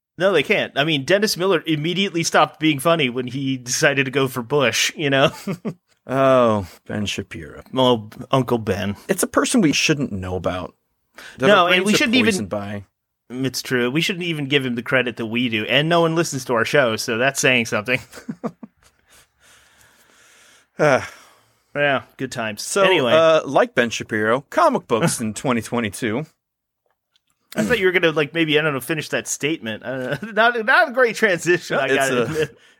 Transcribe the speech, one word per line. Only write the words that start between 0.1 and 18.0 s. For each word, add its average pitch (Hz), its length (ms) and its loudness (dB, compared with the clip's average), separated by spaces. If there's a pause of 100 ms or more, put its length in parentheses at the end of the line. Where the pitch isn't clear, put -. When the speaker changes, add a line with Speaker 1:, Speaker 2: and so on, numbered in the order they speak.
Speaker 1:
No, 185 160 2
they 151 120 4
can't. 165 340 -2
I 135 60 2
mean, 151 220 -2
Dennis 202 300 2
Miller 170 300 0
immediately 165 560 -2
stopped 156 380 0
being 156 180 2
funny 165 320 0
when 123 160 -6
he 135 320 -6
decided 135 480 0
to 135 60 -8
go 135 160 2
for 127 160 -6
Bush, 123 520 0
you 156 140 -2
know? 135 220 4 (160)
<laughs> - 600 -12
Speaker 2:
Oh, 123 600 4 (180)
Ben 107 220 -6
Shapiro. - 560 -10 (120)
Speaker 1:
Oh, 123 360 2 (180)
Uncle 123 300 0
Ben. 101 360 -4 (140)
Speaker 2:
It's 190 140 -2
a 247 40 -2
person - 340 0
we 147 120 4
shouldn't 143 380 -2
know 92 240 -6
about. 90 400 -6 (640)
That 131 80 2
Speaker 1:
No, 196 180 8
Speaker 2:
our 175 60 2
Speaker 1:
and 185 80 4
we 190 60 0
Speaker 2:
brains 208 100 2
are - 20 2
Speaker 1:
shouldn't 254 200 2
even 240 100 4
Speaker 2:
poisoned 180 220 -2
by. 101 340 -8 (480)
Speaker 1:
It's 127 320 -6
true. 123 260 0
We 147 120 -2
shouldn't 180 240 -4
even 156 200 -4
give 135 180 2
him 123 120 -2
the 117 80 -6
credit 123 340 0
that 117 80 -6
we 120 240 -2
do. 110 160 -2
And 143 240 2
no 170 120 4
one 160 120 2
listens 160 320 -2
to 127 80 -2
our 113 100 2
show, 127 320 2
so 110 220 -4
that's 131 220 0
saying 127 260 2
something. 113 340 -2 (440)